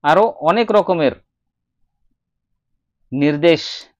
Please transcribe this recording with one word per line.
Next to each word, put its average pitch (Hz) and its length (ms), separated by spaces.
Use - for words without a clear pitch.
আরও 165 200
অনেক 202 280
রকমের 175 440
নির্দেশ 147 500